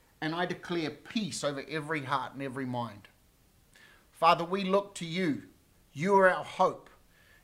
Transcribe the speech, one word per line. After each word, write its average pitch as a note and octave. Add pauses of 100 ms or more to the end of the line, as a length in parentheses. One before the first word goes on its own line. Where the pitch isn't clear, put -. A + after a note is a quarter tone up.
(220)
and D#3
I F3+
declare E3+
peace E3+
over C#3
every D3+
heart C3
and C3+
every C3
mind. A#2 (1040)
Father, E3
we F#3+
look G3
to -
you. E3 (480)
You F#3
are F#3+
our D#3
hope. - (520)